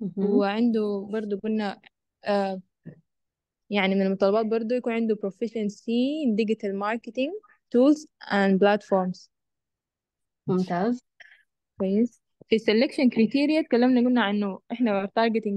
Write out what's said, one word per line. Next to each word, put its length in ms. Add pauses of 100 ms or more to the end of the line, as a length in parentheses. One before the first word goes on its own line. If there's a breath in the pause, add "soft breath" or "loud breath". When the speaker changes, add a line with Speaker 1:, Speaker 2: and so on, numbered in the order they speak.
Speaker 1:
مهم. 300
Speaker 2:
وعنده 840
برضو 260
قلنا، 420 (440)
آه، 360 (1080)
يعني 240
من 80
المتطلبات 440
برضو 280
يكون 180
عنده 220
proficiency 1120
in 100
digital 360
marketing 600 (420 soft breath)
tools 320 (260)
and 280
platforms. 680 (1200)
Speaker 1:
ممتاز. 580 (720 loud breath)
Speaker 2:
كويس. 440 (260)
في 100
selection 560
criteria 540
تكلمنا 320
قلنا 240
عنه 360 (120)
إحنا 340
targeting 500